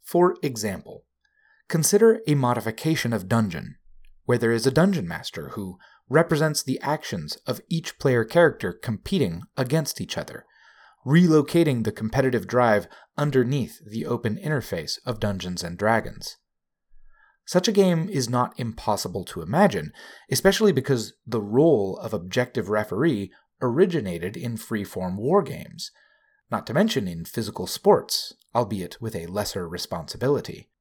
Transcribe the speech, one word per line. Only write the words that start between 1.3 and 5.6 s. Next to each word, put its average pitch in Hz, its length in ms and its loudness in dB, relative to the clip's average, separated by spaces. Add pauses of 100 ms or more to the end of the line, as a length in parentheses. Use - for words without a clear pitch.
consider 220 600 4
a 151 80 4
modification 120 760 0
of 92 160 -4
dungeon, 107 480 -2 (480)
where 123 120 2
there 113 140 2
is 117 160 2
a 123 40 4
dungeon 160 360 2
master 78 420 -12
who 95 280 -10 (320)